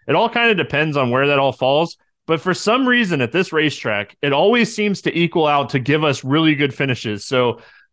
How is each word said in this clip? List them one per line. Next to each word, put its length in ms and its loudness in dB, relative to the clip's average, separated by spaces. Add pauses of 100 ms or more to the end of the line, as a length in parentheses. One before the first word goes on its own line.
it 80 0
all 140 2
kinda 260 0
depends 420 -2
on 140 0
where 160 2
that 120 2
all 140 2
falls. 440 0 (300)
But 140 0
for 140 -2
some 320 0
reason 340 2
at 120 -2
this 200 -2
racetrack, 680 -2
it 100 0
always 420 2
seems 280 -2
to 160 -4
equal 280 0
out 240 0
to 80 0
give 260 0
us 200 -2
really 300 2
good 180 -2
finishes. 520 -4
So 360 0 (320)